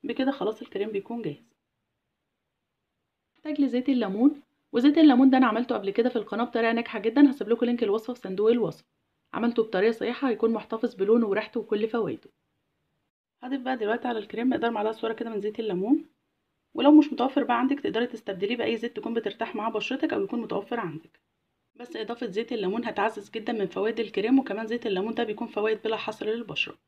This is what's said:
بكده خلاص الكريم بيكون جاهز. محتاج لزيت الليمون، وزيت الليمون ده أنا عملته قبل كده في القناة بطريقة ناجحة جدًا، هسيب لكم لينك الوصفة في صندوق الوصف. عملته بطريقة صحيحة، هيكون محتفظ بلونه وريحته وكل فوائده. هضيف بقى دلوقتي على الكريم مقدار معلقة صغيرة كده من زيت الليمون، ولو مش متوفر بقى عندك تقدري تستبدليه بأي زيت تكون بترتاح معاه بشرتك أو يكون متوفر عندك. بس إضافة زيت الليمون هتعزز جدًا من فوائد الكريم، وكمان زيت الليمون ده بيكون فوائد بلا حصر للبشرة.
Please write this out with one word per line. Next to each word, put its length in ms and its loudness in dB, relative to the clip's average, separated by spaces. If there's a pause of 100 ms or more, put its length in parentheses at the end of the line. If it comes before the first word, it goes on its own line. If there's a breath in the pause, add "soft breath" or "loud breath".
بكده 280 -2
خلاص 300 -6
الكريم 300 -6
بيكون 300 -8
جاهز. 320 -10 (1800)
محتاج 260 -4
لزيت 280 0
الليمون، 520 2 (300)
وزيت 260 4
الليمون 320 10
ده 80 6
أنا 100 6
عملته 280 0
قبل 140 -4
كده 200 2
في 60 -6
القناة 280 -2
بطريقة 300 0
ناجحة 260 -4
جدًا، 320 6
هسيب 180 -6
لكم 160 2
لينك 180 0
الوصفة 300 -2
في 60 -12
صندوق 320 0
الوصف. 340 -2 (480)
عملته 300 -2
بطريقة 280 2
صحيحة، 380 -4
هيكون 240 0
محتفظ 420 -6
بلونه 320 2
وريحته 320 -2
وكل 300 -2
فوائده. 400 -6 (1120)
هضيف 180 -6
بقى 160 -2
دلوقتي 300 -2
على 120 -4
الكريم 300 -4
مقدار 220 0
معلقة 200 -2
صغيرة 220 -6
كده 160 -6
من 120 -6
زيت 180 -6
الليمون، 460 0 (680)
ولو 180 6
مش 220 8
متوفر 300 0
بقى 160 0
عندك 200 0
تقدري 280 -2
تستبدليه 500 -6
بأي 200 -2
زيت 180 -6
تكون 180 -8
بترتاح 420 -6
معاه 160 -4
بشرتك 420 -4
أو 100 -2
يكون 180 -4
متوفر 380 -6
عندك. 400 -10 (560)
بس 200 -16
إضافة 320 -8
زيت 240 -6
الليمون 340 -4
هتعزز 440 -4
جدًا 240 -6
من 140 -2
فوائد 320 -2
الكريم، 400 2
وكمان 280 -4
زيت 180 -6
الليمون 280 -2
ده 100 -2
بيكون 240 -6
فوائد 360 -2
بلا 140 -2
حصر 280 -8
للبشرة. 520 -6 (100)